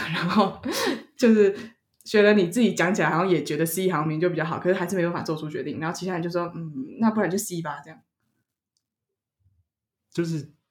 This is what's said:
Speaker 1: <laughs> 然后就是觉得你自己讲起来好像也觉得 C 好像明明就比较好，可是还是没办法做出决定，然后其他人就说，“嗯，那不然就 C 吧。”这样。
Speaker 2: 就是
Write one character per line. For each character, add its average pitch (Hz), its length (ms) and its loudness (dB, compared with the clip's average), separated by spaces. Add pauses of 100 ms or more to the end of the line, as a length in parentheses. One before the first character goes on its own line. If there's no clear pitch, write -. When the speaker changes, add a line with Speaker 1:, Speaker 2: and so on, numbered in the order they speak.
Speaker 1:
<laughs> - 140 -8
然 165 120 -2
后 190 320 2 (600)
就 226 160 6
是 202 200 6 (480)
觉 208 200 2
得 208 100 8
你 202 140 4
自 175 140 -2
己 202 120 6
讲 175 220 2
起 196 80 0
来 156 80 2
好 156 60 0
像 180 120 2
也 165 160 2
觉 147 140 -2
得 165 80 2
C 185 240 0
好 165 80 0
像 147 100 -2
明 156 40 -2
明 156 80 -2
就 180 100 2
比 165 60 -4
较 156 80 -2
好， 165 140 -4
可 180 120 0
是 190 40 4
还 180 140 -2
是 196 80 -2
没 180 60 2
办 170 100 0
法 175 80 -4
做 160 160 -4
出 156 140 -10
决 147 120 -6
定， - 180 -6
然 160 100 -4
后 175 40 -8
其 180 120 -8
他 185 80 -4
人 175 80 -4
就 170 80 -4
说 170 260 -4
，“嗯， 165 160 -10 (260)
那 220 120 2
不 214 100 -2
然 185 100 0
就 180 60 -2
C 180 240 -6
吧。” 147 240 -10
这 156 60 -20
样。 160 100 -20 (2000)
Speaker 2:
就 170 140 -4
是 165 260 -6 (200)